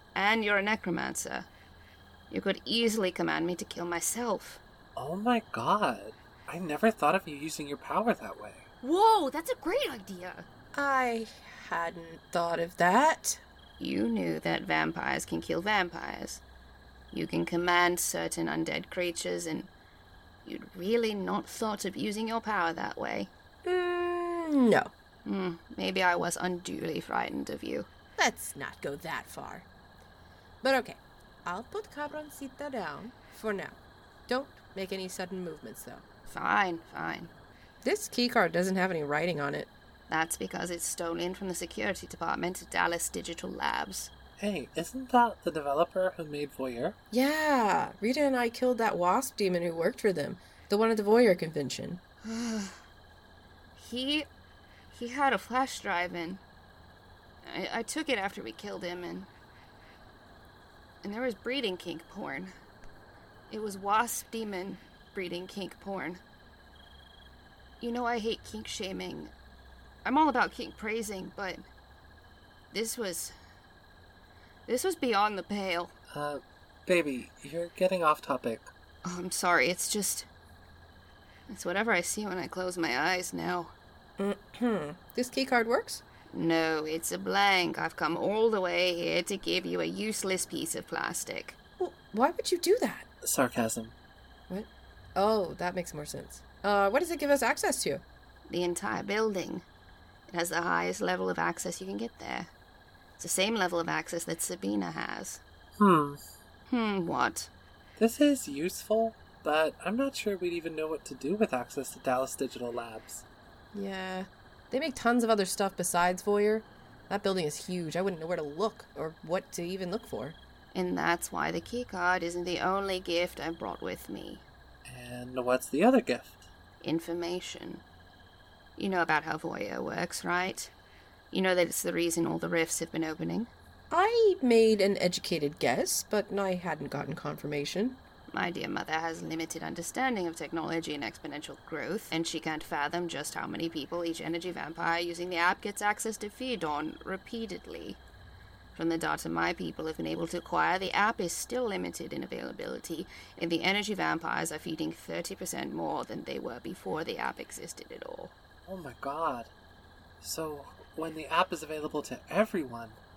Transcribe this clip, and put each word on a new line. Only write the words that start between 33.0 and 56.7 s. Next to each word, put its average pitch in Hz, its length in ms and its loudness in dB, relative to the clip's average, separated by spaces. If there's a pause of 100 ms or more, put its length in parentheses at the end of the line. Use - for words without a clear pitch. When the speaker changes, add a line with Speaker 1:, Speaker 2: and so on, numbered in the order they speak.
Speaker 3:
for 220 160 -2
now. 180 180 -4 (560)
Don't 269 200 0 (280)
make 190 180 -6
any 190 160 -4
sudden 185 360 -6
movements, 151 380 -12
though. - 180 -14 (240)
Speaker 1:
Fine, 180 540 2 (160)
fine. 165 340 -4 (560)
Speaker 3:
This 381 240 0
keycard 233 440 2
doesn't 185 240 2
have 185 140 2
any 165 120 -2
writing 151 380 0
on 143 140 -2
it. - 140 -6 (420)
Speaker 1:
That's 165 280 0
because 185 320 -6
it's 170 160 -6
stolen 170 480 -4
from 190 140 -6
the 180 60 -2
security 190 520 -6
department 175 560 -4
at - 80 -16
Dallas 170 400 0
Digital 170 400 -6
Labs. 71 580 -4 (300)
Speaker 2:
Hey, 190 380 -4
isn't 254 340 -6
that 240 340 6
the 170 60 0
developer 151 680 2
who 165 80 -8
made 147 320 -6
Voyeur? 131 380 -2 (160)
Speaker 3:
Yeah, 262 800 4 (100)
Rita 262 200 2
and 269 160 4
I 240 120 2
killed 247 300 2
that 220 180 4
wasp 180 400 4
demon 180 260 2
who 170 120 0
worked 165 260 2
for 202 120 6
them. 147 260 -2 (320)
The 202 80 6
one 226 120 6
at 220 60 4
the 214 60 0
Voyeur 214 360 8
convention. 160 600 -4 (260)
Speaker 1:
<sighs> 220 460 -4 (1200)
He, 277 360 0 (720)
he 240 100 -6
had 269 240 4
a 196 60 4
flash 254 420 0
drive 175 340 0
in. 175 220 -6 (1200)